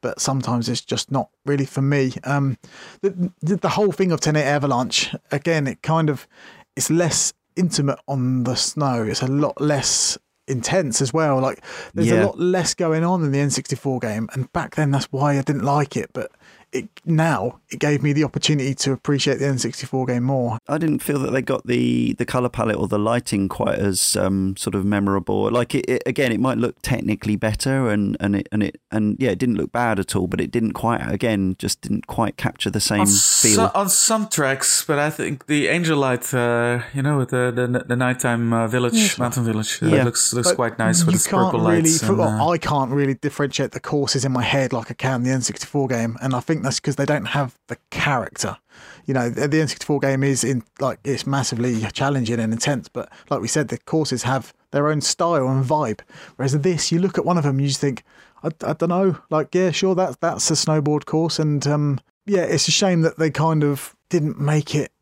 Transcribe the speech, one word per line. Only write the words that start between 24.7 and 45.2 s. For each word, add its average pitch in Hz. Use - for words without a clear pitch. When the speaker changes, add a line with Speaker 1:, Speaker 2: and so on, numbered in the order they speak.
Speaker 2:
of 95
memorable. 101
Like, 120
it, -
it, 127
again, 127
it 104
might 127
look 117
technically 104
better, 123
and, 104
and 101
it, -
and 107
it, -
and 107
yeah, 127
it 90
didn't 123
look 82
bad 117
at 95
all, 92
but -
it -
didn't 113
quite, 117
again, 98
just -
didn't -
quite -
capture -
the 107
same 104
Speaker 3:
On 202
Speaker 2:
feel. -
Speaker 3:
so-, 226
on 196
some 214
tracks, 135
but 147
I 147
think 139
the 147
Angel 160
Light, 131
uh, 120
you 139
know, 143
with 127
the, 123
the, 123
the 123
nighttime, 123
uh, 117
village, 123
Speaker 1:
Yeah. 185
Speaker 3:
mountain 123
village, 110
uh, 160
Speaker 2:
Yeah. 147
Speaker 3:
looks, -
looks 123
Speaker 1:
But 175
Speaker 3:
quite 117
nice 170
with 170
Speaker 1:
you -
Speaker 3:
its -
purple 185
Speaker 1:
can't 170
really 170
Speaker 3:
lights. 160
And, 110
Speaker 1:
forgot, 117
Speaker 3:
uh, 156
Speaker 1:
I 170
can't 135
really 139
differentiate 139
the -
courses 139
in 131
my 123
head 131
like 117
I 113
can 131